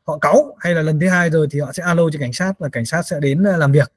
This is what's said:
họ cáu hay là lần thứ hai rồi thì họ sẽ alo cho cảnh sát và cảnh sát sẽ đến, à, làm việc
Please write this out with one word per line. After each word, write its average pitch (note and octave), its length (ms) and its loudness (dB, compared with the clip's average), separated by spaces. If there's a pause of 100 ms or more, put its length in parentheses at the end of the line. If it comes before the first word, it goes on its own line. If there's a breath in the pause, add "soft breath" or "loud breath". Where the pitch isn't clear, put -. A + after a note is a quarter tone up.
họ D3+ 140 -6
cáu A#3 400 2
hay E3+ 160 -2
là D#3+ 80 0
lần D#3 180 0
thứ F3+ 80 2
hai F3 220 2
rồi D#3 200 2
thì C#3+ 100 -4
họ C#3+ 120 -6
sẽ F3+ 100 -8
alo E3+ 300 2
cho D#3 80 -8
cảnh B2 120 -6
sát F#3+ 260 -4
và D3+ 100 -6
cảnh A#2 180 -6
sát E3+ 160 -2
sẽ D#3 180 -6
đến, C#3+ 240 0
à, F#3+ 120 2
làm C#3+ 160 2
việc C#3+ 240 2